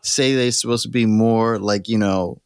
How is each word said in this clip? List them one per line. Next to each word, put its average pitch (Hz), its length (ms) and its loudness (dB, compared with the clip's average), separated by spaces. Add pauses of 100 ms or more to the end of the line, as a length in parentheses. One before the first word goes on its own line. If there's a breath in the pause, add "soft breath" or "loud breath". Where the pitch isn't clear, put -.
say 135 340 0
they're 123 160 0
supposed 117 320 -2
to - 60 -8
be 120 160 0
more, 113 520 2
like, 101 300 -2
you 113 100 0
know 95 480 -2